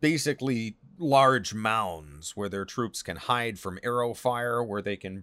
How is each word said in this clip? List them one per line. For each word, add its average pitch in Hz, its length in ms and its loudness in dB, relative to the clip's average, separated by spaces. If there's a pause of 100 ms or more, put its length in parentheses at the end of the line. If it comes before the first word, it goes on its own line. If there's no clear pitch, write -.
basically 135 760 0 (220)
large 135 560 6
mounds 87 840 -2
where 101 120 -4
their 98 160 -4
troops - 400 -4
can 85 120 -6
hide 117 400 -2
from 92 280 -8
arrow 120 300 0
fire, 120 500 0
where 101 180 -4
they 101 140 -2
can 95 260 -8